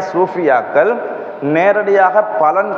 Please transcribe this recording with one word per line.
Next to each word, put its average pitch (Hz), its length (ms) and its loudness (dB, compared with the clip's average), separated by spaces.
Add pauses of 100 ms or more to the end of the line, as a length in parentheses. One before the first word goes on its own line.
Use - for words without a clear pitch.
(140)
சூஃபியாக்கள் 156 760 0 (500)
நேரடியாக 196 840 2
பலன் 180 540 0